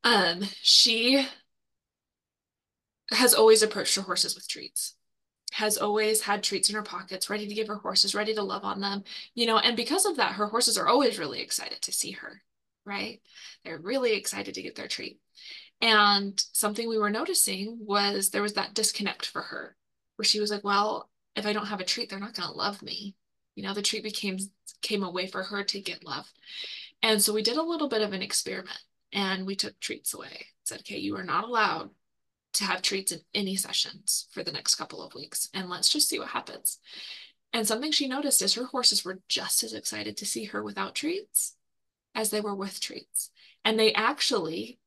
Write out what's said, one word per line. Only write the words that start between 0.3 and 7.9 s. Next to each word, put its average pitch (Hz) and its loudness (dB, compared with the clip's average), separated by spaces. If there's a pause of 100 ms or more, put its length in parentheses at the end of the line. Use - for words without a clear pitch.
she 247 8 (1800)
has 247 6
always 220 10
approached 214 0
her 196 -2
horses - -2
with - -14
treats, - -8 (580)
has 214 0
always 214 2
had 202 0
treats 196 2
in 202 0
her 214 -4
pockets, - -8
ready 208 -2
to 208 -8
give 214 -2
her 208 -6
horses, 196 2